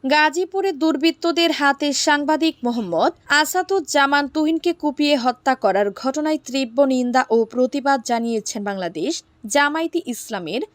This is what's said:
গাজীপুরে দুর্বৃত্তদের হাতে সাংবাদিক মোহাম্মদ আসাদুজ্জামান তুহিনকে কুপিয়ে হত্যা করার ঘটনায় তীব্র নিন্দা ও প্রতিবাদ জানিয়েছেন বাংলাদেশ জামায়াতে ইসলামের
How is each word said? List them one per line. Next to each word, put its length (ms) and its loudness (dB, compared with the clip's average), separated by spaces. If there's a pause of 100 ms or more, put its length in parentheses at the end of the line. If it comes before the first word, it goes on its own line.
গাজীপুরে 680 0
দুর্বৃত্তদের 800 0
হাতে 360 0 (100)
সাংবাদিক 640 0
মোহাম্মদ 500 0 (200)
আসাদুজ্জামান 960 2
তুহিনকে 440 0
কুপিয়ে 440 0
হত্যা 380 0
করার 380 2
ঘটনায় 500 -2
তীব্র 440 -4
নিন্দা 440 2
ও 140 4
প্রতিবাদ 600 0
জানিয়েছেন 600 -4
বাংলাদেশ 480 -6 (340)
জামায়াতে 600 -2
ইসলামের 560 -8 (120)